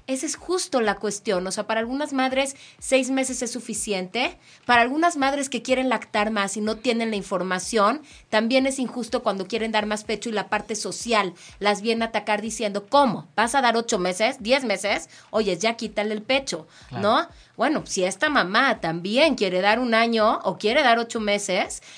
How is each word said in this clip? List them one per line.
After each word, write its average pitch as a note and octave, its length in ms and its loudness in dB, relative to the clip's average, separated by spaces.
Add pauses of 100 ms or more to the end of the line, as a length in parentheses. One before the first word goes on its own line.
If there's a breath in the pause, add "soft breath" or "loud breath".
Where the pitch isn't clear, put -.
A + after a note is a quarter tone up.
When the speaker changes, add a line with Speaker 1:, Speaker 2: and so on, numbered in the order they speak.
Speaker 1:
esa C4 200 -4
es - 100 -6
justo E4 460 -2
la G3+ 140 0
cuestión. G3+ 500 -4
O F#3+ 40 -6
sea, G#3 160 -6
para A3 140 0
algunas C#4 320 -4
madres C4 440 -2 (220 loud breath)
seis C4 320 0
meses C4 300 -2
es A#3 100 -4
suficiente, A3 840 -4 (300 loud breath)
para A#3+ 160 6
algunas D#4 340 2
madres C#4 320 0
que A3+ 140 -4
quieren B3+ 260 0
lactar A3 420 0
más G#3 280 -2
y - 20 -4
no G#3+ 160 -2
tienen A#3 340 0
la G#3+ 60 -2
información, F#3+ 840 0 (260 loud breath)
también A#3 380 2
es C4+ 120 -2
injusto A#3+ 440 -4
cuando F#3+ 240 -2
quieren A3+ 260 -4
dar G#3+ 140 0
más G#3+ 180 -4
pecho G#3+ 240 -6
y A3+ 40 -4
la G3 180 -4
parte G#3+ 240 -2
social G3+ 580 0 (260 loud breath)
las G3+ 220 2
viene A3+ 240 0
a A3 40 -4
atacar G#3 340 -2
diciendo, G#3 440 -4
"¿Cómo? C4+ 480 4
¿Vas A3+ 200 2
a C#4 80 4
dar A#3 160 4
ocho A#3 200 -2
meses? F3+ 420 0
¿Diez B3+ 240 2
meses? G#3+ 440 -2 (220 loud breath)
Oye, G3 260 0
ya A3 180 0
quítale G#3+ 380 -4
el G#3+ 100 -4
pecho", - 440 -2 (240 loud breath)
Speaker 2:
Claro. F#3 120 -6
Speaker 1:
¿no? C4 260 2 (280 soft breath)
Bueno, A#3+ 300 0
si F#3 180 -2
esta F#3 240 0
mamá A#3 520 2
también G3+ 560 2
quiere F#3 260 0
dar G#3+ 180 4
un A#3 140 2
año A3+ 500 4
o F#3 140 -2
quiere B3 240 2
dar A#3 160 6
ocho A#3 200 -4
meses, G3+ 640 -2 (160 loud breath)